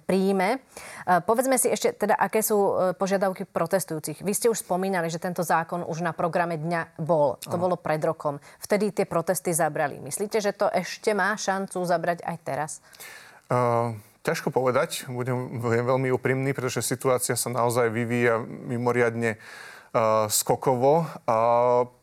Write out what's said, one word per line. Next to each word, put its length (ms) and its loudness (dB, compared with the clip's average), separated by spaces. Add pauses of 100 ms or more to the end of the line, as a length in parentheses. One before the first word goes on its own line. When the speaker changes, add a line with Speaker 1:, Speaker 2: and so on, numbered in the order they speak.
Speaker 1:
príjme. 560 2
E, 640 -2
povedzme 320 2
si 160 0
ešte 240 0
teda, 160 0
aké 320 0
sú, 160 2
e, 320 2
požiadavky 560 -2
protestujúcich. 720 -2
Vy 160 -2
ste 160 0
už 80 -4
spomínali, 480 0
že 80 -4
tento 240 -4
zákon 400 0
už 240 -6
na 80 -2
programe 480 -2
dňa 400 -4
bol. 480 2
To 80 -2
Speaker 2:
Áno. 80 0
Speaker 1:
bolo 160 0
pred 240 -2
rokom. 320 -2 (240)
Vtedy 320 0
tie 160 0
protesty 480 0
zabrali. 400 0
Myslíte, 480 -4
že 80 0
to 160 0
ešte 480 -2
má 240 0
šancu 480 -2
zabrať 320 0
aj 240 -8
teraz? 400 -6 (640)
Speaker 2:
E, 80 2 (720)
ťažko 240 -2
povedať. 560 0
Budem, 480 -4
budem 320 0
veľmi 240 2
úprimný, 400 0
pretože 320 -4
situácia 480 0
sa 160 -2
naozaj 400 2
vyvíja 560 2
mimoriadne, 960 0
e, 580 -8 (300)
skokovo. 800 2 (160)
A 120 2 (680)